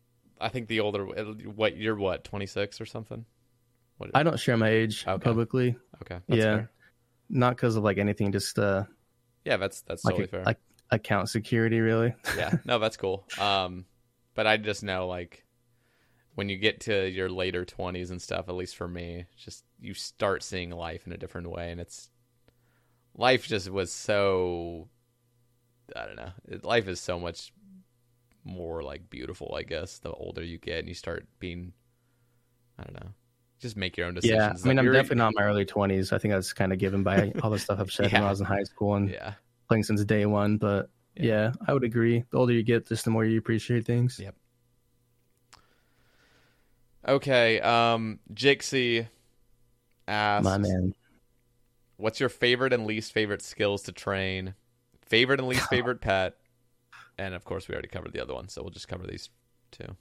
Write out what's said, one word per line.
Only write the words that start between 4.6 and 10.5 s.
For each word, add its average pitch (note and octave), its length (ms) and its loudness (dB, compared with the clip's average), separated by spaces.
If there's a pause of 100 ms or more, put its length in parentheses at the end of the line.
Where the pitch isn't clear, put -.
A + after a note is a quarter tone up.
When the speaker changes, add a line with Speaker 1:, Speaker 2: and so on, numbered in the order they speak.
Speaker 2:
age A2 380 2
Speaker 1:
Okay. F#2 160 -2
Speaker 2:
publicly. A#2+ 520 2 (280)
Speaker 1:
Okay, F2+ 240 -12
that's A#2 100 4
Speaker 2:
Yeah. A2 200 6
Speaker 1:
fair. A2+ 140 -4 (560)
Speaker 2:
Not B2 300 4
'cause A#2 180 2
of, G#2+ 80 2
like, G2+ 140 4
anything, G2+ 340 2
just, - 280 -2
uh, G2+ 240 2 (600)
Speaker 1:
Yeah, A#2+ 120 2
that's, G2 240 -4
that's - 240 -6
Speaker 2:
like, A2+ 80 4
Speaker 1:
totally F#2+ 140 -2
Speaker 2:
a-, - 40 -12
Speaker 1:
fair. F#2 140 -6
Speaker 2:
like, A2+ 140 0 (320)